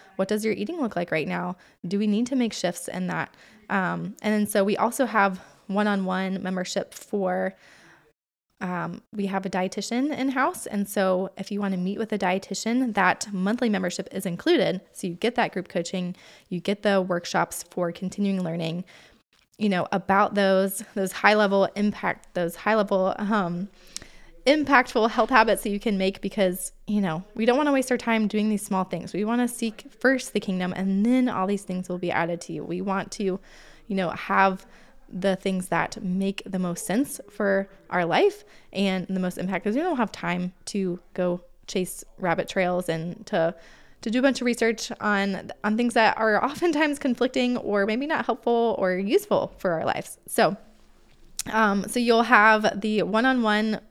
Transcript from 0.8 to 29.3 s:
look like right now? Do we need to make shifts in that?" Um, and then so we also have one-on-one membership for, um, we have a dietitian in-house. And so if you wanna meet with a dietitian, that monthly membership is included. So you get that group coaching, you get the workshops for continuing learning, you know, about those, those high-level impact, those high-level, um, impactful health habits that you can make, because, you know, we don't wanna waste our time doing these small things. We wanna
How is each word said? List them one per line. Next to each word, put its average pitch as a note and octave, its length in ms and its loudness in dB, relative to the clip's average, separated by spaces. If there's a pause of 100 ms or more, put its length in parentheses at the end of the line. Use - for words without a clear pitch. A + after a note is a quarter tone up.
look A3 160 -4
like F3 140 -4
right D#3+ 160 -2
now? F3+ 300 -4 (320)
Do G3+ 100 0
we G#3+ 80 0
need G#3+ 200 2
to C#4 100 -2
make A#3+ 160 2
shifts - 360 -4
in F#3 180 -6
that?" D#3+ 280 -6 (360)
Um, F3 500 -2
and G#3+ 140 0
then G#3 120 2
so G3+ 160 2
we G3 140 0
also A#3+ 300 0
have G3 340 2 (260)
one-on-one F#3+ 760 -2
membership F#3 500 -4
for, F#3+ 640 -2 (1080)
um, F3 400 -6 (100)
we G#3 140 -4
have G3 180 -2
a F#3+ 60 -6
dietitian A3 640 -2
in-house. C4+ 500 -2
And G3+ 220 -4
so F#3 480 0
if - 140 -10
you G3+ 100 -4
wanna F#3+ 160 -2
meet F#3 220 -2
with A3 160 -4
a G3+ 40 0
dietitian, G3+ 760 -2
that F#3 360 2
monthly G3+ 380 0
membership F#3 440 -2
is F#3+ 120 -6
included. F#3 560 2 (120)
So - 160 -6
you E3+ 40 -4
get A3+ 220 -2
that F#3+ 180 2
group F3+ 160 -6
coaching, F3+ 480 -4 (320)
you F3+ 120 -6
get G3+ 220 -4
the G3 200 4
workshops F3 680 -2
for F3 220 -2
continuing F#3+ 500 -2
learning, E3+ 420 -4 (720)
you G#3+ 100 2
know, F3+ 240 2
about G3 440 2
those, F#3+ 460 2 (120)
those F#3+ 180 -2
high-level G3+ 640 4
impact, G#3 560 -2
those F3 240 -2
high-level, G3+ 640 2
um, G3 500 -2 (800)
impactful C4 640 4
health A3+ 180 2
habits A3 360 4
that G#3+ 60 -2
you G3+ 100 -2
can G3+ 180 0
make, F#3+ 240 0
because, F#3+ 500 0 (140)
you G#3 160 2
know, F3 220 -2 (100)
we A3 100 -2
don't A#3+ 140 4
wanna D4 140 2
waste C4 180 2
our B3 80 2
time A3+ 280 0
doing G3+ 220 0
these G#3 160 -2
small F#3+ 200 0
things. - 280 -8
We G3+ 140 -2
wanna A#3+ 220 2